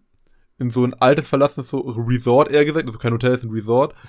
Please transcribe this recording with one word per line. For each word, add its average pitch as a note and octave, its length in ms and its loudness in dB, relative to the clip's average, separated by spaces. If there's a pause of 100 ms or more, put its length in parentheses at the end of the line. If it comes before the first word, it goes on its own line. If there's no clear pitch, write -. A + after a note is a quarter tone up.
(580)
in B2 120 -4
so B2 140 0
ein B2 100 -2
altes, C#3+ 320 2
verlassenes C#3 420 -2
so C#3 120 -6
Resort, B2 720 0
eher D3 140 4
gesagt, D3+ 220 -2
also A2+ 120 -12
kein A#2 140 -2
Hotel, B2 200 0
ist B2 120 -4
ein A2 60 -10
Resort, A2+ 440 0 (140)